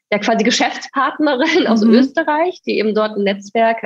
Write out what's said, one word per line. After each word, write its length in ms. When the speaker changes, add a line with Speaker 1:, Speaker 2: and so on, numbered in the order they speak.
Speaker 1:
ja, 60
quasi 260
Geschäftspartnerin 1200
<laughs> 0
aus 160
Speaker 2:
Mhm. 100
Speaker 1:
Österreich, 720
die 140
eben 160
dort 200
ein 80
Netzwerk, 640